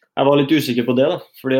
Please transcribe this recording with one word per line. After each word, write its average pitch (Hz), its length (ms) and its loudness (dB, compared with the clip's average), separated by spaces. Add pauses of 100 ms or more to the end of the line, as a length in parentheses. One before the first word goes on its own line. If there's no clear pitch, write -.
(140)
jeg 135 140 0
var 143 100 4
litt 139 160 0
usikker 123 320 -2
på 123 120 -2
det 139 120 2
da, 180 100 -6 (220)
fordi 131 180 -2